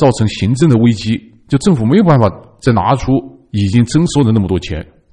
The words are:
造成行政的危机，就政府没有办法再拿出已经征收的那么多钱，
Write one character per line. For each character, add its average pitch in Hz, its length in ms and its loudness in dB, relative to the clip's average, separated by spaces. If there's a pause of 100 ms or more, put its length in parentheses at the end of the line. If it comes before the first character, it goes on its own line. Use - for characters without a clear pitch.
造 139 120 4
成 110 160 -2
行 104 260 -2
政 151 160 2
的 113 80 4
危 117 140 2
机， 104 280 -4 (260)
就 139 120 -2
政 196 160 2
府 110 100 -4
没 143 140 2
有 226 60 2
办 151 140 4
法 110 80 2 (320)
再 127 140 0
拿 107 220 0
出 131 180 -4 (380)
已 101 160 -2
经 117 180 2
征 151 220 0
收 143 180 0
的 110 80 2
那 110 80 2
么 92 80 -2
多 90 100 -2
钱， - 240 -10 (300)